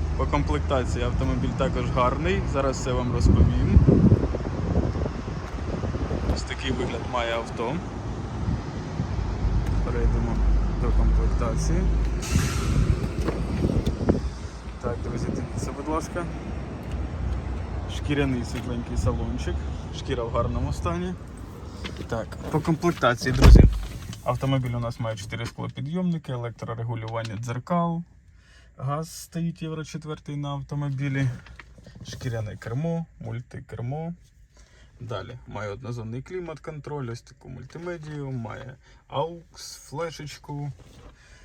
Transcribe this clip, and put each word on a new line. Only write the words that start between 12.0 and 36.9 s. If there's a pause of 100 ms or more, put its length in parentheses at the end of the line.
Так,
друзі,
дивіться,
будь
ласка. (1700)
Шкіряний
світленький
салончик. (440)
Шкіра
в
гарному
стані. (920)
Так, (240)
по
комплектації,
друзі. (600)
Автомобіль
у
нас
має
чотири
склопідйомники,
електрорегулювання
дзеркал. (720)
Газ
стоїть
Євро
четвертий
на
автомобілі. (800)
Шкіряне
кермо, (140)
мультикермо. (840)
Далі
має
однозонний
клімат-контроль,